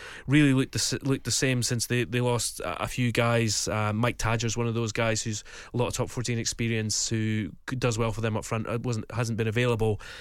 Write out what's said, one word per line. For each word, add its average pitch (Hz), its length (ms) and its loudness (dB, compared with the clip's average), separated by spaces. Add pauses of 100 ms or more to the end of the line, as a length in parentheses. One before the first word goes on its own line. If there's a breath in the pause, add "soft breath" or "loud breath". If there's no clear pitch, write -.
(260 loud breath)
really 143 260 8
looked 131 200 2
the - 60 0
s-, - 260 -2
looked 127 180 0
the - 80 -6
same 127 320 2
since 117 240 0
they, 120 160 2
they 117 180 -2
lost 120 380 0
a, - 240 -6
a 113 60 -2
few 123 240 0
guys. 117 560 2
Uh, 107 240 0
Mike 117 260 0
Tadger's 113 380 0
one 117 100 0
of 113 80 -2
those 113 160 -2
guys 113 320 0
who's 110 220 -6 (280 loud breath)
a - 40 -2
lot 120 100 2
of - 80 -4
top 120 160 -2
fourteen 120 280 -4
experience, 113 680 -2
who 110 440 0 (180)
c-, 135 60 -4
does 120 200 0
well 113 140 0
for 107 120 -4
them 110 140 0
up - 80 -4
front. 113 220 -4
Uh, 117 160 -4
wasn't, 117 300 -4
hasn't 113 260 -2
been 113 80 0
available, 110 540 2 (200 loud breath)